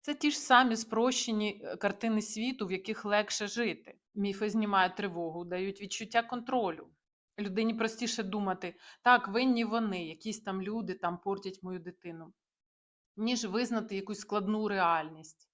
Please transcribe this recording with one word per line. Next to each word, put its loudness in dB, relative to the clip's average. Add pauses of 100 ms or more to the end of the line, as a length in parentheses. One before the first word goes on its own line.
Це -4
ті 2
ж -4
самі 6
спрощені, 0
е, -6
картини 0
світу, -4
в -4
яких -4
легше 2
жити. -4 (200)
Міфи -2
знімають 2
тривогу, -4
дають -4
відчуття -2
контролю. -2 (520)
Людині 0
простіше -2
думати: -2 (260)
"Так, 6
винні 2
вони, -2
якісь -8
там -4
люди -4
там -2
портять -6
мою -8
дитину", -14 (840)
ніж 0
визнати -2
якусь -6
складну 0
реальність. 0